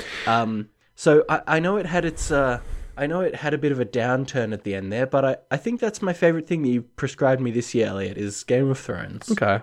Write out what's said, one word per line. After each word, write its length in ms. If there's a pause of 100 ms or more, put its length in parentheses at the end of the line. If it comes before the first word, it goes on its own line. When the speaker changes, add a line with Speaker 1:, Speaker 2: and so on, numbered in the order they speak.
(260)
Speaker 1:
Um, 440 (240)
so 340
I, 180
I 140
know 160
it 80
had 220
its, 240
uh, 300 (360)
I 100
know 140
it 140
had 180
a 60
bit 140
of 80
a 60
downturn 680
at 100
the 100
end 160
there, 160
but 180
I, 120 (140)
I 80
think 220
that's 200
my 140
favorite 320
thing 160
that 80
you 120
prescribed 600
me 80
this 240
year, 140
Elliot, 280
is 280
Game 260
of 80
Thrones. 520
Speaker 2:
Okay. 320